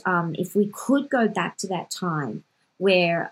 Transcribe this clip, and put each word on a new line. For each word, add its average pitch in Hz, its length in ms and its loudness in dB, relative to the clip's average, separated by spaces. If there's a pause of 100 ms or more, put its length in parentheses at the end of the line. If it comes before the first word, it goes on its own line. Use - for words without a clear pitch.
um, 170 320 0
if 175 180 -4
we 202 160 4
could 277 380 0
go 233 180 2
back 175 300 -4
to - 80 -8
that 185 240 -6
time 151 540 -4 (340)
where 175 540 4